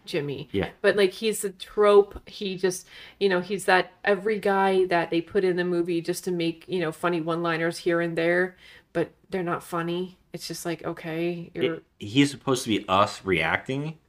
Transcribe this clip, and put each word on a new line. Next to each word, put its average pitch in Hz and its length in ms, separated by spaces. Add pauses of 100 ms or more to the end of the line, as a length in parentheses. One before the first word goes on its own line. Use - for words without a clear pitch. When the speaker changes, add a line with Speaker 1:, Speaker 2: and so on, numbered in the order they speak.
Speaker 1:
Jimmy. 143 460
Speaker 2:
Yeah. - 180 (120)
Speaker 1:
But, 190 140
like, 196 160
he's 214 320
a 202 60
trope. 208 800
He 190 260
just, 185 320 (320)
you 196 100
know, 180 120
he's 180 240
that 185 280 (120)
every 202 340
guy 190 460
that 170 240
they 170 120
put 185 220
in 185 120
the 175 100
movie 170 360
just 175 240
to 190 60
make, 165 360
you 185 120
know, 160 120
funny 175 280
one-liners 165 600
here 170 200
and 170 160
there, 175 400 (380)
but 170 160 (220)
they're 180 100
not 170 220
funny. 175 540 (160)
It's - 140
just 170 200
like, 165 180
okay, 170 720
you're - 200
Speaker 2:
It, - 80 (140)
he's 131 320
supposed 131 340
to 120 60
be 101 180
us 98 380
reacting. 95 720 (120)